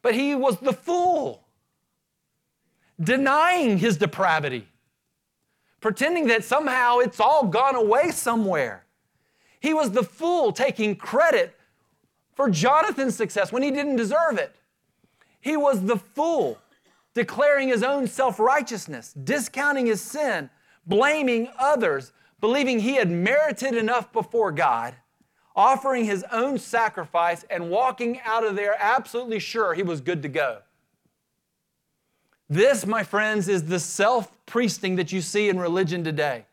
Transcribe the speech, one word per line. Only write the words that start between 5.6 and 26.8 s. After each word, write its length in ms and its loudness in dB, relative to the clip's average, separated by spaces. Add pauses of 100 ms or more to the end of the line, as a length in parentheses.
pretending 480 0
that 160 2
somehow 540 2
it's 200 0
all 280 4
gone 280 2
away 380 2
somewhere. 760 -2 (760)
He 140 -2
was 160 0
the 140 0
fool 480 0
taking 420 -2
credit 600 0 (800)
for 140 0
Jonathan's 680 2
success 340 -2
when 140 -2
he 80 0
didn't 240 -2
deserve 420 0
it. 160 -6 (880)
He 160 -2
was 260 2
the 140 0
fool 600 -2 (560)
declaring 540 2
his 140 2
own 240 0
self-righteousness, 1080 -2
discounting 720 -2
his 160 0
sin, 480 -4 (360)
blaming 640 2 (100)
others, 540 0 (280)
believing 380 2
he 160 0
had 160 2
merited 640 0
enough 380 -2
before 400 0
God 420 0 (600)
offering 480 2
his 260 -2
own 280 -2
sacrifice 920 -2